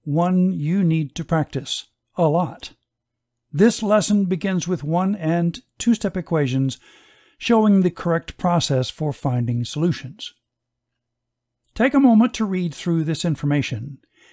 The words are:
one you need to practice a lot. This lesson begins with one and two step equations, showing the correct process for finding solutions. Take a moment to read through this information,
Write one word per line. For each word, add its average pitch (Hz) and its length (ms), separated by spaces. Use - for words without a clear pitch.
one 180 480
you 170 320
need 160 300
to 165 100
practice - 640
a 165 140
lot. 170 420
This 202 320
lesson 208 400
begins 180 460
with 143 160
one 185 320
and 170 420
two 233 180
step 196 200
equations, 135 640
showing 214 440
the 180 100
correct - 460
process 143 520
for 151 220
finding 120 540
solutions. - 680
Take - 200
a 285 60
moment 240 360
to 220 100
read 185 280
through 165 300
this 156 220
information, 143 720